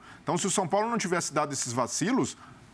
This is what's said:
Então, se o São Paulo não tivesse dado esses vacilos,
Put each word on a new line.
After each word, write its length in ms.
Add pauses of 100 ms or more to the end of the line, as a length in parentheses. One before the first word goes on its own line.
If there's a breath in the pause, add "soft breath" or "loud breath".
(240 loud breath)
Então, 140
se 100
o 40
São 160
Paulo 220
não 80
tivesse 360
dado 200
esses 180
vacilos, 640 (380 loud breath)